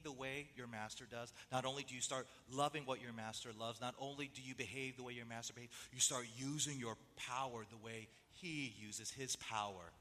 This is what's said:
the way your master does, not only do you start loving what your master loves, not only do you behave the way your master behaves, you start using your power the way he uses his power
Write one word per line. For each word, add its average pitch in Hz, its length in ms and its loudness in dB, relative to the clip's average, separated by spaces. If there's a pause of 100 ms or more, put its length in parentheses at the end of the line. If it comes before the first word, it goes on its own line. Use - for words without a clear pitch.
the 151 100 -2
way 135 420 -2
your 123 120 -6
master 110 440 -4
does, 120 220 -4 (180)
not 131 140 6
only 135 180 2
do 131 120 -6
you 123 80 0
start 131 240 2 (260)
loving 143 320 6
what 127 160 2
your 120 140 -6
master 113 440 -2
loves, 113 220 0
not 123 180 0
only 139 360 -2
do 135 80 -6
you 131 120 -4
behave 127 420 0
the 127 60 -6
way 123 120 -4
your 120 100 -4
master 117 300 -4
behaves, 120 180 -10 (200)
you 127 80 -4
start 123 260 8 (100)
using 139 420 2
your 113 180 0 (200)
power 123 540 0
the 110 140 -10
way 113 240 -6 (240)
he 147 460 -2
uses 107 320 -4
his 131 260 0
power 98 640 0